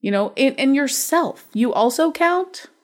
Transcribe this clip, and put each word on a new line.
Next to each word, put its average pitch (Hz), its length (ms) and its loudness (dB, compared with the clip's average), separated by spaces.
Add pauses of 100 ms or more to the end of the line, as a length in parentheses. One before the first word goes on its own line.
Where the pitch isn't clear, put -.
You 202 120 -4
know, 202 240 -2
and, 269 220 2
and 269 180 2
yourself, 285 760 -2
you 226 200 0
also 247 400 2
count. 359 540 -2 (180)